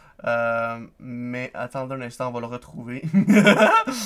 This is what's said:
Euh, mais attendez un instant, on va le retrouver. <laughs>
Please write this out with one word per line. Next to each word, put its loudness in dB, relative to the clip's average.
Euh, -2
mais -8
attendez -8
un -10
instant, -8
on -6
va -6
le -6
retrouver. -12
<laughs> -4